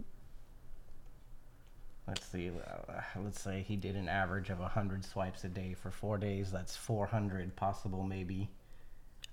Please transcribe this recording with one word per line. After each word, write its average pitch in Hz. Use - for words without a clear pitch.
Let's -
see. 90
Uh, -
let's 98
say 95
he 110
did 98
an 95
average 95
of 90
a 90
hundred 95
swipes 92
a 98
day 92
for -
four 104
days. 98
That's 90
four 104
hundred 95
possible, 95
maybe. 95